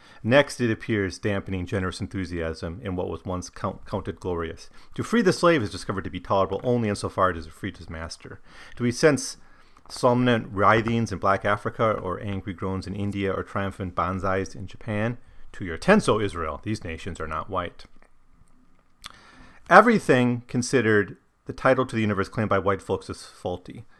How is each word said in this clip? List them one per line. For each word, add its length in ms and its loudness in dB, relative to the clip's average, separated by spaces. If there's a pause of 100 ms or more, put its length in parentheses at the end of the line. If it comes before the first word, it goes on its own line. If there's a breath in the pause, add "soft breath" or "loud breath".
(240 soft breath)
Next, 380 4
it 100 2
appears 480 -2
dampening 460 -4
generous 340 -4
enthusiasm 840 -6
in 140 -6
what 140 -2
was 160 -8
once 240 -6
count-, 360 -8
counted 360 -6
glorious. 480 -6 (260 soft breath)
To 80 -4
free 180 2
the 120 6
slave 280 4
is 100 -4
discovered 340 -6
to 40 -8
be 120 -8
tolerable 420 0
only 240 2
insofar 440 0
as 160 -8
it 40 -16
freed 260 -10
his 120 -16
master. 500 -12 (380 loud breath)
Do 80 0
we 80 2
sense 420 4 (540 soft breath)
somnolent 640 2
writhings 580 4
in 60 -4
black 260 2
Africa, 480 0
or 300 -4
angry 320 -6
groans 340 -6
in 80 -6
India, 380 -2
or 100 -4
triumphant 500 -6
banzais 640 -2
in 120 -10
Japan? 500 -4 (360 soft breath)
To 120 -10
your 120 -6
tents, 300 4
O 140 2
Israel, 420 -4
these 220 -6
nations 340 -10
are 80 -8
not 220 -6
white. 340 -6 (1900 loud breath)
Everything 800 6
considered, 680 2 (280)
the 60 -8
title 340 2
to 100 -6
the 60 0
universe 280 0
claimed 200 -2
by 80 4
white 240 0
folks 280 -4
is 160 -12
faulty. 580 -10 (160 soft breath)